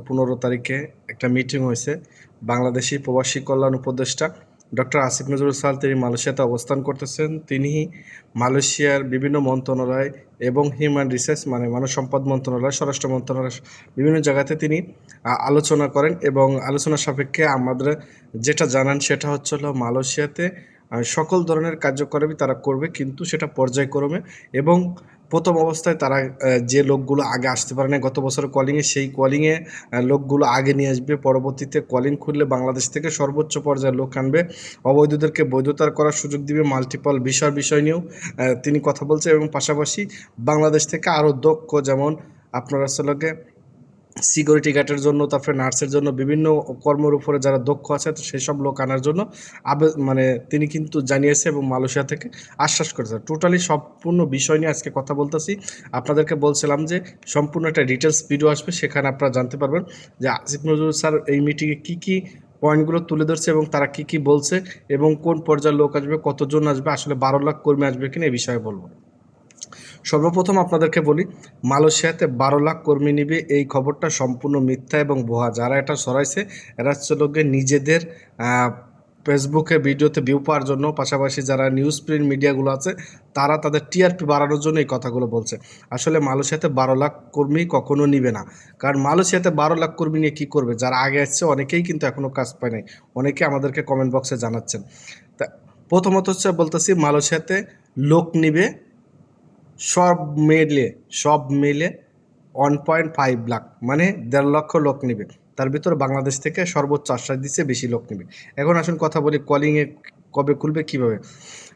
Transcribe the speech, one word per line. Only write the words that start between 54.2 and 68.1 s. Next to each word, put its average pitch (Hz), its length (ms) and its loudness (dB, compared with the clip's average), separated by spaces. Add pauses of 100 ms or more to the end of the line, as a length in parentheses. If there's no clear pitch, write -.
বিষয় 135 320 0
নিয়ে 160 120 0
আজকে 147 260 -6
কথা 135 180 -4
বলতেছি, 151 420 -2 (360)
আপনাদেরকে 151 440 0
বলছিলাম 147 500 0
যে 175 160 -2 (240)
সম্পূর্ণ 151 420 -2
একটা 156 160 2
ডিটেলস 131 460 2
ভিডিও 147 180 4
আসবে, 151 240 0
সেখানে 139 360 -2
আপনারা 135 260 0
জানতে 127 240 -2
পারবেন 143 260 0 (360)
যে 127 100 0
আসিফ 143 360 -6
নজরুল 156 260 2
স্যার 151 220 0 (140)
এই 143 120 2
মিটিংয়ে 147 360 0
কী 170 200 -10
কী 185 260 -2 (400)
পয়েন্টগুলো 156 380 4
তুলে 156 260 -2
ধরছে 160 260 -2
এবং 156 140 2
তারা 143 220 0
কী 147 160 -8
কী 160 140 -4
বলছে 147 440 2 (280)
এবং 151 340 2
কোন 165 180 0
পর্যায়ের 147 360 2
লোক 147 180 4
আসবে, 147 280 -2
কতজন 147 440 0
আসবে, 143 240 0
আসলে 143 240 -4
বারো 135 240 2
লাখ 139 220 0
কর্মী 143 240 2
আসবে 131 240 -2
কিনা 170 160 -4